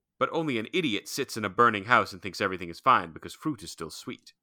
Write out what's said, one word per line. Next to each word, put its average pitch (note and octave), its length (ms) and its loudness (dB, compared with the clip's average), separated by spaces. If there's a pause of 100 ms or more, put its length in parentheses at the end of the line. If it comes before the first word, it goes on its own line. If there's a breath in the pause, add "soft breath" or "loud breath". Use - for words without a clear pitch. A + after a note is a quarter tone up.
(200)
"But C3 120 0
only D3 280 0
an A2 120 -6
idiot D3+ 360 0
sits - 280 -6
in A2 100 -6
a G2+ 40 0
burning G#2 360 4
house A2 280 4
and F#2 80 -14
thinks F2+ 200 -8
everything F#2 280 -2
is E2+ 100 -12
fine G2+ 320 4
because E2 220 -14
fruit C#3+ 300 -8
is D#2+ 80 -12
still D#2+ 180 -10
sweet." - 540 -14